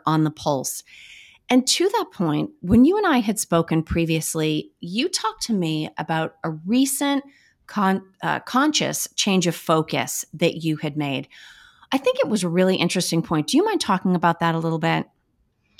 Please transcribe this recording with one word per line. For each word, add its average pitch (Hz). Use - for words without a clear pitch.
on 156
the 151
pulse. -
And 254
to 359
that 415
point, 151
when 220
you 381
and 415
I 302
had 208
spoken 165
previously, 160
you 214
talked 440
to 233
me 160
about 160
a 165
recent 269
con-, 190
uh, 151
conscious 247
change 185
of 165
focus 156
that 160
you 156
had 151
made. 139
I 269
think 508
it 466
was 180
a 175
really 185
interesting 170
point. 156
Do 262
you 381
mind 415
talking 185
about 170
that 165
a 165
little 165
bit? 160